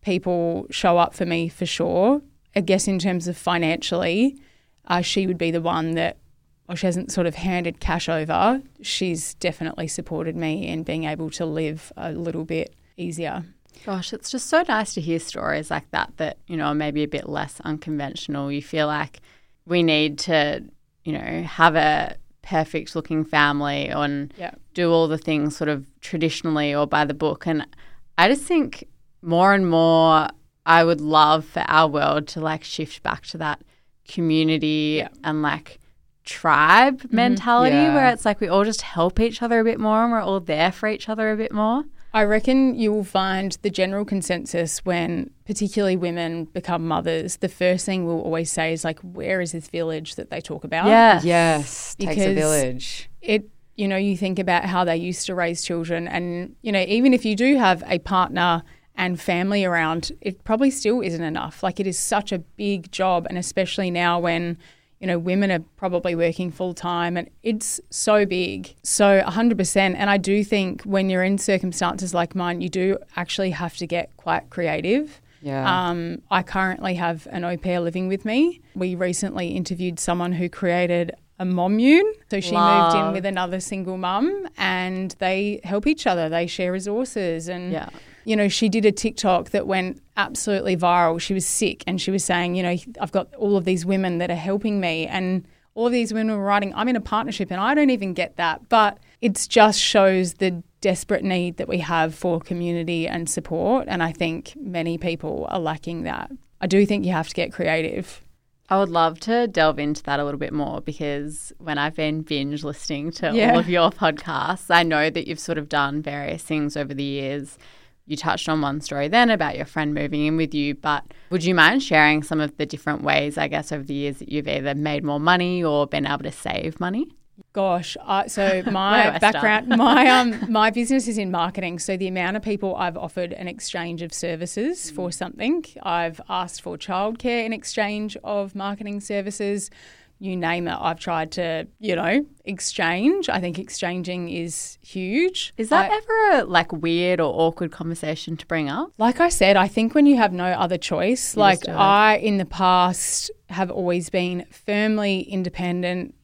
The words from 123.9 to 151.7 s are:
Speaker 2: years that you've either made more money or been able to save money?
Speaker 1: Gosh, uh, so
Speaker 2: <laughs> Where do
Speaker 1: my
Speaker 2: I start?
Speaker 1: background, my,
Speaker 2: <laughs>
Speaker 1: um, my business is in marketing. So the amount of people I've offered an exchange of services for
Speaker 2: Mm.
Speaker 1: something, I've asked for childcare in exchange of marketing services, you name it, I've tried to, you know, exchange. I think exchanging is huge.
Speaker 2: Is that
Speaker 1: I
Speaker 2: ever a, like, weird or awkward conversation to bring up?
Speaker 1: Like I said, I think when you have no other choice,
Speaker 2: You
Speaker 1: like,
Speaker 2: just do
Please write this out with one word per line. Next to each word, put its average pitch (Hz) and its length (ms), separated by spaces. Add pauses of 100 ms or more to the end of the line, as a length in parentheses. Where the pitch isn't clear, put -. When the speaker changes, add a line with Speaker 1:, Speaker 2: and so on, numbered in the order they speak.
Speaker 2:
years 143 260
that - 100
you've 143 180
either 139 280
made 147 280
more 147 160
money 180 420
or 147 260
been 147 200
able 143 120
to 147 120
save - 480
money? 202 280 (440)
Speaker 1:
Gosh, 180 500
uh, 196 280
so - 140
Speaker 2:
<laughs> 196 40
Where 185 160
do 226 80
Speaker 1:
my 202 420
Speaker 2:
I 160 40
start? 208 160
Speaker 1:
background, 220 340
my, 247 400
Speaker 2:
<laughs> 254 120
Speaker 1:
um, 226 300
my 220 220
business 240 380
is 214 80
in 190 140
marketing. 175 480
So 190 180
the 185 100
amount 185 300
of 208 60
people 202 340
I've 175 200
offered 175 360
an 180 160
exchange 170 520
of 170 120
services 175 760
for 180 200
Speaker 2:
Mm. 170 40
Speaker 1:
something, 254 520 (180)
I've 170 460
asked 180 320
for 175 160
childcare 226 680
in 226 60
exchange 208 720
of 202 320
marketing 202 460
services, 202 680 (500)
you 190 160
name 175 320
it, 170 120
I've 170 200
tried 160 340
to, 165 340 (120)
you 202 160
know, 185 300 (360)
exchange. 208 680
I - 100
think 180 200
exchanging 180 720
is 170 520
huge. 247 760
Speaker 2:
Is 220 120
that 392 220
Speaker 1:
I 415 40
Speaker 2:
ever 440 460
a, 175 40
like, 170 280
weird 170 480
or 147 120
awkward 165 380
conversation 165 640
to - 100
bring 156 220
up? 233 280
Speaker 1:
Like 247 220
I 339 100
said, 202 280
I 190 100
think 226 260
when 294 140
you 277 100
have 208 160
no 180 120
other 180 320
choice, 180 580
Speaker 2:
You 214 60
Speaker 1:
like, 190 180
Speaker 2:
just - 80
do 202 40